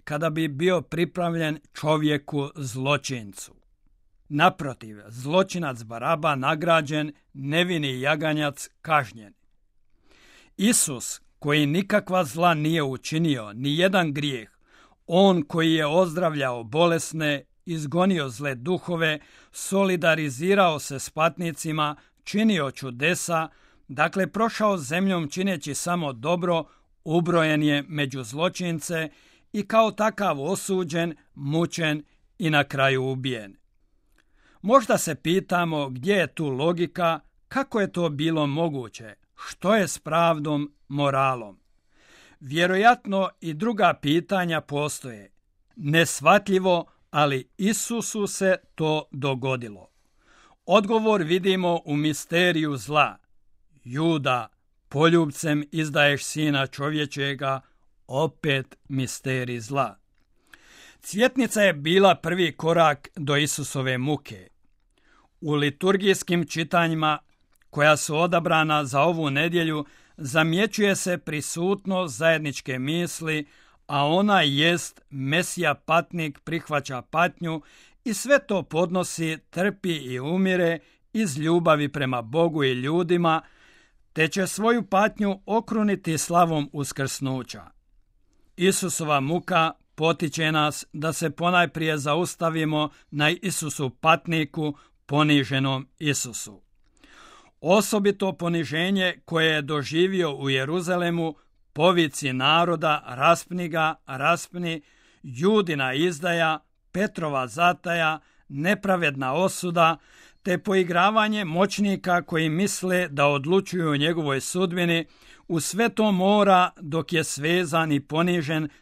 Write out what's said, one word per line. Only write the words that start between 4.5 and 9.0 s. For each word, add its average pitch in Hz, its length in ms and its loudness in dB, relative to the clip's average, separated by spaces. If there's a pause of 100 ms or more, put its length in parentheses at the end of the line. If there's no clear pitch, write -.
zločinac 143 760 -2
Baraba 147 500 -2
nagrađen, 151 800 0 (200)
nevini 147 680 -2
jaganjac 151 680 -2 (140)
kažnjen. 113 520 -2 (1200)